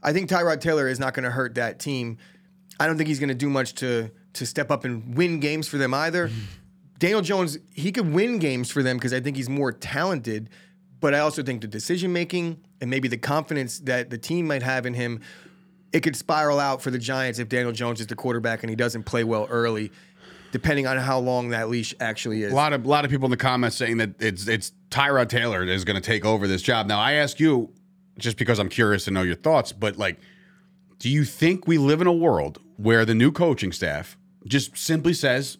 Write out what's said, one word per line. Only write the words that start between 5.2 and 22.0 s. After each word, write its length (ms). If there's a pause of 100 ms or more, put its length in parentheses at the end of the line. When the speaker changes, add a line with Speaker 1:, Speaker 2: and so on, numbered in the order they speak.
Speaker 1:
games 280
for 80
them 160
either. 360
Speaker 2:
Mm. 40 (680)
Speaker 1:
Daniel 220
Jones, 380 (160)
he 180
could 180
win 280
games 320
for 120
them 160
'cause 140
I 80
think 160
he's 140
more 220
talented, 760 (520)
but 140
I 40
also 240
think 180
the 60
decision-making 960 (180)
and 80
maybe 200
the 100
confidence 600
that 280
the 80
team 300
might 160
have 240
in 80
him, 260 (720)
it 80
could 160
spiral 420
out 220
for 100
the 80
Giants 400
if 120
Daniel 220
Jones 280
is 60
the 100
quarterback 460
and 80
he 60
doesn't 260
play 200
well 280
early, 420 (580)
depending 360
on 100
how 220
long 320
that 180
leash 320